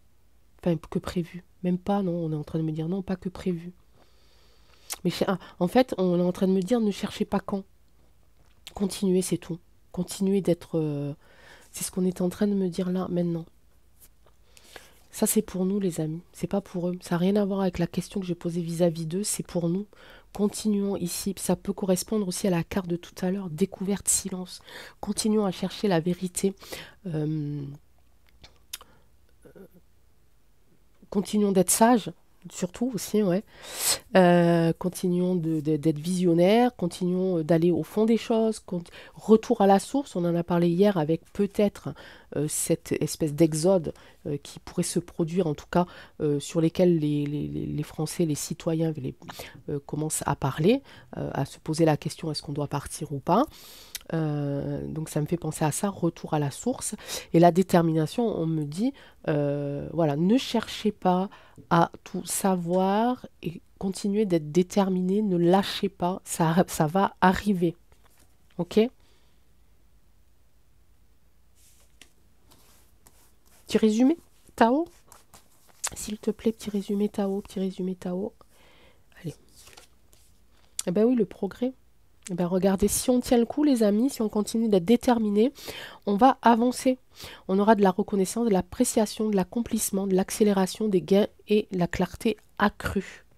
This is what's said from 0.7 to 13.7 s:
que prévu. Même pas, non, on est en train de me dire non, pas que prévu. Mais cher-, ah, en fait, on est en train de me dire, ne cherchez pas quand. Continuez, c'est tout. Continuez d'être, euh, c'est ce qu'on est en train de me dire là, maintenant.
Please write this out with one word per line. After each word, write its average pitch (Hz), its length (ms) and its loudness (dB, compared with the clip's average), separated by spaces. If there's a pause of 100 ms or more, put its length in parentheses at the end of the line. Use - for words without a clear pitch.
que - 80 -4
prévu. 175 460 -6 (180)
Même 180 160 0
pas, 202 240 -2
non, 180 100 -2
on 170 200 -4
est 156 40 -2
en 151 80 -6
train - 140 -6
de 160 60 -2
me 156 80 -2
dire 156 160 -6
non, 190 140 -4
pas 185 140 -6
que - 120 -10
prévu. 175 440 -6 (1300)
Mais 175 60 0
cher-, - 180 -2
ah, 190 100 0 (220)
en 175 80 2
fait, 254 280 4
on 180 220 2
est 180 40 2
en 180 100 2
train 185 160 0
de 190 40 2
me 190 80 2
dire, 233 200 0
ne 214 100 0
cherchez - 340 -6
pas 202 160 -2
quand. 196 240 -6 (1120)
Continuez, 185 480 0
c'est 165 160 -2
tout. 170 200 -10 (340)
Continuez 190 480 -2
d'être, 170 380 -2
euh, 143 340 -4 (600)
c'est - 120 -10
ce - 60 -8
qu'on 185 140 -2
est 185 160 -2
en 180 100 0
train 208 160 -2
de 202 80 0
me 190 140 0
dire 180 220 -4
là, 185 200 -2
maintenant. 175 340 -2 (1700)